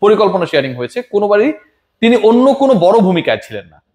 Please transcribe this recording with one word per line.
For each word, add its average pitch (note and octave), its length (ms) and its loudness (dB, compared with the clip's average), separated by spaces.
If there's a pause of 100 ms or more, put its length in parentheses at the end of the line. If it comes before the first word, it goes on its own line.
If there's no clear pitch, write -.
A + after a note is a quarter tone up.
পরিকল্পনা G3 480 0
শেয়ারিং C3+ 280 -2
হয়েছে, B2 200 -8 (160)
কোনোবারই G#3 340 0 (540)
তিনি A#3 140 4 (120)
অন্য B3 180 2 (140)
কোনো C4+ 120 2 (120)
বড় G3+ 120 4 (100)
ভূমিকায় D#3 400 -2
ছিলেন G2+ 260 -14
না। D2 60 -20 (160)